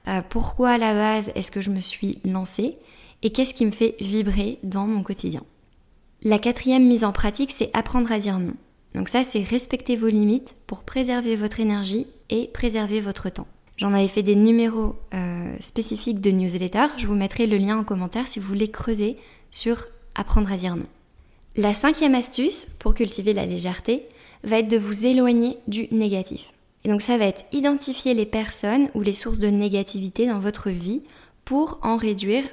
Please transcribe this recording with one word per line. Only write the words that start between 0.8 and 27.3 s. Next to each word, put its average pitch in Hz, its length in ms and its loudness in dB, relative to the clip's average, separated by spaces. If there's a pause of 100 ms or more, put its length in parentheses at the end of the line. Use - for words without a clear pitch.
base 214 420 2
est-ce - 160 -4
que 202 100 -4
je 196 80 -2
me 190 100 -2
suis - 440 -2
lancée ? 190 520 -2 (460)
Et 220 80 0
qu'est-ce 262 240 0
qui 240 100 0
me 214 60 4
fait 220 300 2
vibrer 208 640 0
dans 196 240 -4
mon 208 160 -2
quotidien ? » 185 400 -6 (800)
La 214 160 4
quatrième 254 480 4
mise 233 160 4
en 202 80 2
pratique, 208 400 0
c'est - 200 0
apprendre 233 380 0
à 220 80 0
dire 196 220 -2
non. 175 140 -4 (420)
Donc 190 120 -4
ça, 247 140 2
c'est 233 200 0
respecter 247 520 -2
vos 226 140 0
limites 214 480 2 (100)
pour - 160 -12
préserver 247 540 -2
votre 214 240 -4
énergie 208 460 0 (240)
et 233 180 -2
préserver 214 520 -2
votre 196 280 -6
temps. - 180 -10 (300)
J'en 202 160 -2
avais 196 160 4
fait 208 140 0
des 208 140 4
numéros, 226 580 4 (180)
euh, 175 480 -6
spécifiques 220 600 -4
de 196 100 2
newsletter. 185 560 2 (100)
Je 240 120 -2
vous 208 60 0
mettrai 202 340 0
le 208 100 4
lien 202 180 2
en 220 80 -2
commentaire 202 440 -4
si - 100 -2
vous 196 80 -8
voulez 202 240 -2
creuser 214 480 -2 (320)
sur - 340 -2 (300)
apprendre 202 360 2
à 196 60 -2
dire 180 200 -4
non. - 100 -8 (680)
La 208 180 2
cinquième 294 400 2
astuce 247 540 -2 (100)
pour 208 160 4
cultiver 208 380 0
la 196 140 -2
légèreté 180 600 -4 (380)
va 220 160 2
être 220 80 0
de 226 100 4
vous 208 280 -2
éloigner 247 600 4
du 214 240 -4
négatif. 202 640 -2 (320)
Et - 40 -2
donc 208 140 2
ça 240 160 2
va 214 60 2
être 190 260 0